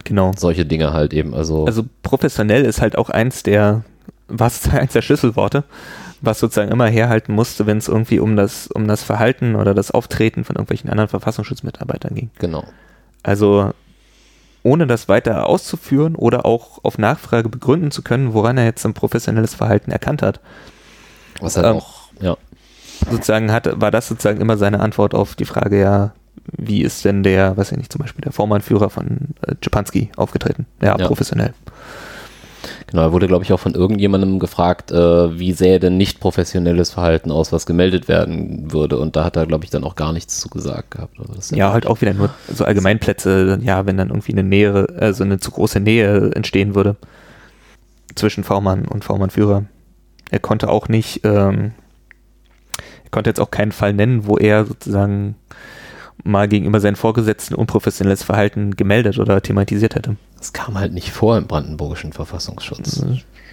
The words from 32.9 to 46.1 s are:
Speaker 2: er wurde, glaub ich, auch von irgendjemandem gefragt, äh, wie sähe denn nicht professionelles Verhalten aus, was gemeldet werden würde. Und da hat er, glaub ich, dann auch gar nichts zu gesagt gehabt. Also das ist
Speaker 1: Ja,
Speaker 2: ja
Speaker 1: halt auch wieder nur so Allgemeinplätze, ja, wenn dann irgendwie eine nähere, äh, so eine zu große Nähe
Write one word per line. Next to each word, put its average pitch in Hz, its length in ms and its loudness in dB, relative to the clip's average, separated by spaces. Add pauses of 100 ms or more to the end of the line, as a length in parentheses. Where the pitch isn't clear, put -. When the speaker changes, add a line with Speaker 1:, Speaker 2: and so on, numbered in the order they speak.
Speaker 2:
er 80 100 4
wurde, 90 160 2
glaub 90 140 2
ich, 95 100 0
auch 92 80 0
von 95 140 -4
irgendjemandem 95 640 2
gefragt, 90 540 -2
äh, 85 460 4
wie 90 140 -2
sähe 92 280 4
denn 92 160 2
nicht 95 240 0
professionelles 87 720 0
Verhalten 82 400 0
aus, 78 220 0
was - 140 -2
gemeldet 90 420 0
werden 80 640 -2
würde. 76 260 0
Und 78 180 -4
da 78 80 0
hat 85 120 -2
er, 80 100 0
glaub 80 180 -2
ich, - 60 -16
dann 67 140 -4
auch 73 120 -8
gar 80 160 -4
nichts - 280 -6
zu - 80 -10
gesagt - 440 -8
gehabt. - 260 -14
Also - 160 -12
das 95 120 -14
ist - 60 -8
Speaker 1:
Ja, 98 160 2
Speaker 2:
ja 101 40 0
Speaker 1:
halt 113 140 2
auch - 140 0
wieder 101 140 2
nur 98 160 0 (220)
so 107 120 0
Allgemeinplätze, 95 1000 2
ja, 98 240 0
wenn 95 100 0
dann 95 120 0
irgendwie - 240 -6
eine 98 120 2
nähere, 101 440 4 (120)
äh, 107 120 2
so 196 120 -2
eine 196 140 0
zu - 120 -8
große - 300 0
Nähe 104 540 4